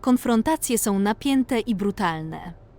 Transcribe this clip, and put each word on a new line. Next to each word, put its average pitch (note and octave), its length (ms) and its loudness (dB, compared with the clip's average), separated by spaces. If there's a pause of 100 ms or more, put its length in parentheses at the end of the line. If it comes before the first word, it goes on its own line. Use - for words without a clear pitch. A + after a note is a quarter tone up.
konfrontacje B3 760 2
są G3+ 200 0
napięte A#3+ 640 0
i A3+ 140 -2
brutalne. E3+ 760 -4 (260)